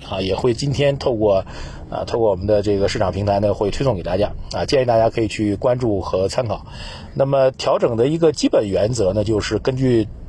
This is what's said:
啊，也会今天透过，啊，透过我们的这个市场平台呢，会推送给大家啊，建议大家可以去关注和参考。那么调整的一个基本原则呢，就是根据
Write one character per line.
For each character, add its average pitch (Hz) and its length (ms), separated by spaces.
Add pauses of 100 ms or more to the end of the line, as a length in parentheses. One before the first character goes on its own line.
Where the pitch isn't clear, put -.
啊， 95 100
也 95 160
会 127 180
今 139 200
天 143 240
透 135 180
过， 104 300 (440)
啊， - 160
透 117 140
过 113 100
我 98 60
们 95 120
的 104 140
这 101 160
个 98 120
市 - 100
场 92 140
平 98 120
台 101 140
呢， 104 140
会 101 180
推 - 140
送 123 100
给 85 80
大 85 140
家 101 140 (220)
啊， 87 120
建 139 160
议 127 40
大 117 120
家 113 120
可 117 120
以 110 80
去 104 260
关 123 240
注 107 220
和 92 260
参 123 200
考。 101 180 (480)
那 135 120
么 135 260
调 143 280
整 143 160
的 117 120
一 156 100
个 165 160
基 - 160
本 120 180
原 98 240
则 101 220
呢， 107 100
就 107 160
是 104 200
根 131 180
据 123 280 (220)